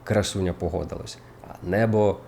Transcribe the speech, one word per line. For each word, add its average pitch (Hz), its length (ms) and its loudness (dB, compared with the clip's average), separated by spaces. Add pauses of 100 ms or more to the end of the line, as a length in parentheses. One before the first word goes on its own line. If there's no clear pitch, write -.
красуня 98 500 0
погодилась, 82 640 -6 (300)
а - 220 -12
небо 104 480 4 (100)